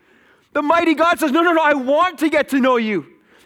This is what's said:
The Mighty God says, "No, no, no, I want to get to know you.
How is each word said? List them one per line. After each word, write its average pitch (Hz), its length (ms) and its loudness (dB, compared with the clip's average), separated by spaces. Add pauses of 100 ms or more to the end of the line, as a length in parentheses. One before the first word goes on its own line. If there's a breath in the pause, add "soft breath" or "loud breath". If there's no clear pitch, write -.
(520 soft breath)
The 294 100 -4
Mighty 330 320 2
God 330 260 0
says, 302 120 -2
"No, 330 100 2
no, 339 120 2
no, 320 80 2
I 294 140 2
want 294 440 -2
to 302 100 -2
get 294 200 -2
to 269 100 -2
know 254 160 2
you. 214 380 -4 (320 soft breath)